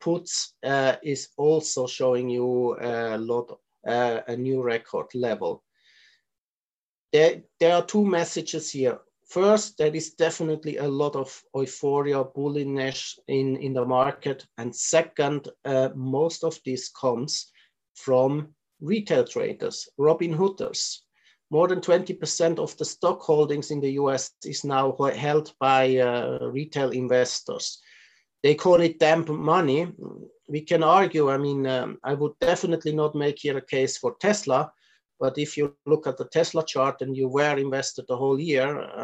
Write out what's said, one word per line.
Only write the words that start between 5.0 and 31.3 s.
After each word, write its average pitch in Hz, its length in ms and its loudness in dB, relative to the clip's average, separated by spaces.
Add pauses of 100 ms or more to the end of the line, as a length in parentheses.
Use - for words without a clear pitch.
level. 104 480 -4 (1500)
There, 160 300 4 (180)
there 170 140 6
are 175 100 2
two 208 200 2
messages 170 640 -2
here. 127 300 0 (300)
First, 208 480 2
there 151 180 2
is 156 200 -8
definitely 156 640 -2
a 143 100 -2
lot 143 280 0
of 135 260 -8 (140)
euphoria, 139 680 0
bullishness 139 920 -4 (120)
in, 135 260 0
in 135 180 -4
the 127 120 0
market. 131 600 0 (120)
And 120 180 -8
second, 147 720 0 (160)
uh, 131 320 2
most 135 480 -2
of 156 220 -4
this 127 240 -6
comes 123 600 -4 (440)
from 135 580 0 (280)
retail 170 420 0
traders, 104 640 -6 (100)
Robin 165 360 2
Hooders. - 720 -4 (460)
More 165 180 4
than 180 100 -2
twenty 185 340 2
percent 165 460 0
of 151 160 -6
the - 80 -8
stock 180 380 -2
holdings 147 500 2
in 147 80 -4
the 139 140 0
U 139 180 0
S 131 200 -4 (120)
is 147 220 -8
now 135 260 2
ho-, 135 140 0
held 147 520 0
by, 131 400 4
uh, 123 440 0
retail 135 480 -4
investors. 123 880 -2 (640)
They 147 120 6
call 175 260 6
it 165 180 0
damp 160 300 4
money. 151 580 2 (640)
We 151 120 -6
can 160 220 0
argue, 160 480 4